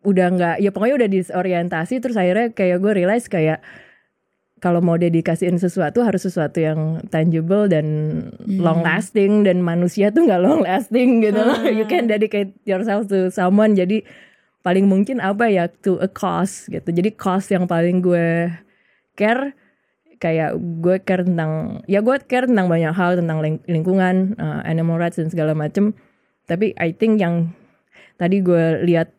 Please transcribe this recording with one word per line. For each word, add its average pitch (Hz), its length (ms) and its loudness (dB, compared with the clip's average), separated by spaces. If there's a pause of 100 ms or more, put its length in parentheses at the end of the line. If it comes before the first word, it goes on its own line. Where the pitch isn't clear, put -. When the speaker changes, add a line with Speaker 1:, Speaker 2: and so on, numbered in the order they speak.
Speaker 1:
udah 185 260 2
nggak, 175 320 0
ya 202 100 2
pokoknya 226 260 0
udah 226 140 2
disorientasi. 180 880 -2
Terus 240 160 -4
akhirnya 196 360 0
kayak 180 280 0
gue 208 160 0
realize 202 320 0
kayak 156 320 0 (1000)
kalau 175 240 0
mau 170 160 2
dedikasiin 170 640 0
sesuatu 180 400 -2
harus 196 240 0
sesuatu 175 320 -4
yang 156 240 0 (260)
tangible 170 640 0
dan 156 160 2 (540)
Speaker 2:
Hmm. 190 200 -6
Speaker 1:
long 165 220 2
lasting, 202 640 2
dan 180 160 2
manusia 175 480 0
tuh 330 160 2
nggak 190 160 4
long 277 220 2
lasting 226 580 2
gitu 208 180 2
loh. 240 160 2
Speaker 3:
Hmm. 233 160 -2
Speaker 1:
You 214 140 0
can 240 220 0
dedicate 208 580 -2
yourself 202 420 -2
to 190 220 0
someone. 202 460 2
Jadi 196 260 2 (600)
paling 185 260 2
mungkin 196 340 2
apa 202 260 -2
ya, 180 220 2 (100)
to 185 220 -2
a 190 80 -2
cause 180 580 -4
gitu. 170 220 -8
Jadi 175 240 0
cause 190 400 -2
yang 180 140 0
paling 175 340 0
gue 170 480 0 (640)
care, 247 400 -2 (640)
kayak 160 400 -2 (220)
gue 180 200 2
care 190 240 -2
tentang, 160 600 -4
ya 196 160 0
gue 254 220 0
care 254 260 -2
tentang 208 180 2
banyak 165 240 2
hal, 180 300 0
tentang 160 200 -2
ling-, 156 240 -4
lingkungan, 185 680 0
eh, 151 300 -6
animal 165 320 0
rights 170 200 -2
dan 160 120 -4
segala 160 240 -2
macem. 156 400 0 (500)
Tapi 190 320 -2
I 170 160 -4
think 214 300 0
yang 170 320 0 (640)
tadi 185 240 0
gue 165 420 2
lihat 165 360 2